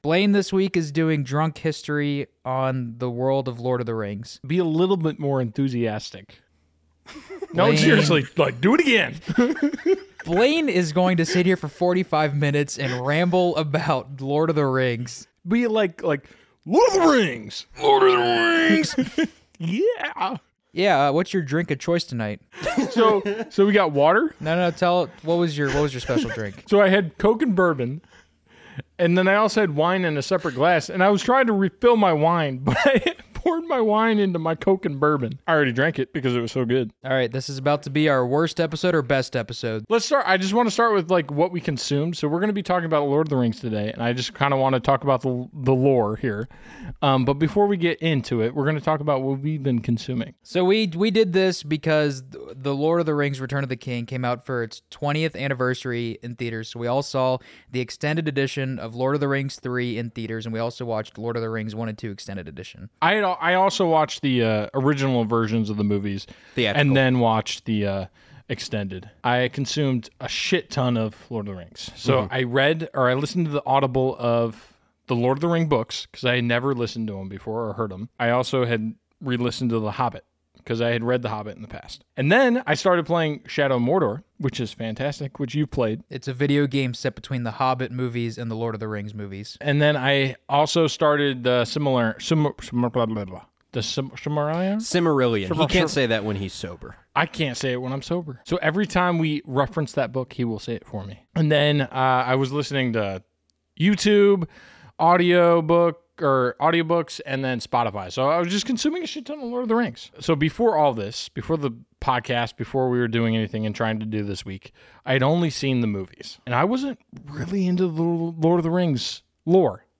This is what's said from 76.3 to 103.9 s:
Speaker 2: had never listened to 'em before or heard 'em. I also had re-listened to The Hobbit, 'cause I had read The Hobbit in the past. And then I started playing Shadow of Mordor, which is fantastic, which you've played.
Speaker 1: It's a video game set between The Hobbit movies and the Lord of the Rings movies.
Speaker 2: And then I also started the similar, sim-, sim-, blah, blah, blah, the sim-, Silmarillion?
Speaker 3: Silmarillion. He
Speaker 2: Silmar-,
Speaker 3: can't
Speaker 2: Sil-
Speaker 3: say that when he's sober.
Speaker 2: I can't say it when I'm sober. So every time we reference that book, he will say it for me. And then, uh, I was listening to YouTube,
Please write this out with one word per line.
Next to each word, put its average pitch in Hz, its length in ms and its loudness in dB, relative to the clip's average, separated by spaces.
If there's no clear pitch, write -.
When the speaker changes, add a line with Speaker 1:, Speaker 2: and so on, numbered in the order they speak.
Speaker 2:
had 123 80 0
never 120 320 0
listened 113 320 -4
to 98 120 -8
'em 95 100 -10
before 110 380 -8
or 101 60 -6
heard 107 200 -4
'em. 101 160 -12
I 117 120 0
also 127 340 0
had 110 280 -2
re-listened 123 500 -2
to 113 80 0
The 107 120 -2
Hobbit, 120 320 -4
'cause 117 160 -4
I 117 100 2
had 117 120 -2
read 123 200 0
The 110 60 -4
Hobbit 107 260 -8
in 107 80 -16
the - 40 -16
past. - 360 -18
And 139 160 2
then 247 360 4
I 151 80 2
started 175 320 2
playing 160 400 -2
Shadow 135 300 0
of 120 40 2
Mordor, 135 400 0
which 135 220 -4
is 113 120 -6
fantastic, 131 680 -8
which 135 160 -6
you've 151 160 -2
played. 117 400 -2
Speaker 1:
It's 131 160 -10
a 131 60 -6
video 143 340 2
game 135 260 -2
set - 220 -6
between 127 260 -8
The 117 100 -4
Hobbit 127 400 -2
movies 120 460 -4
and 117 140 -8
the 110 40 -6
Lord 113 200 -4
of 101 40 -10
the 110 80 -8
Rings 104 280 -8
movies. 101 460 -12
Speaker 2:
And 147 200 2
then 147 160 4
I 135 380 0
also 151 380 2
started 143 580 0
the 123 220 2
similar, 127 540 0
sim-, 151 280 2
sim-, 123 200 -4
blah, 120 80 0
blah, 107 180 -6
blah, 90 200 -16
the 120 100 -4
sim-, 135 300 -6
Silmarillion? 151 680 -2
Speaker 3:
Silmarillion. 135 680 2
He 98 60 -2
Speaker 2:
Silmar-, 151 180 2
Speaker 3:
can't 175 180 2
Speaker 2:
Sil- - 60 -6
Speaker 3:
say 135 100 2
that 110 180 0
when 104 120 -2
he's 98 180 -6
sober. - 440 -12
Speaker 2:
I 165 100 2
can't 139 320 -4
say 131 140 -2
it 123 100 -4
when 127 120 -6
I'm 135 100 -8
sober. 160 420 -6
So - 160 -2
every 160 240 0
time 180 320 0
we 156 260 0
reference 139 500 -2
that 127 180 -2
book, 127 220 -6
he 123 120 -4
will 110 140 -4
say 117 160 -8
it - 100 -14
for 98 180 -10
me. 98 220 -16
And 151 160 4
then, 147 300 4
uh, 131 100 -2
I 127 440 2
was 135 180 0
listening 135 400 -2
to 98 300 -4
YouTube, 202 640 4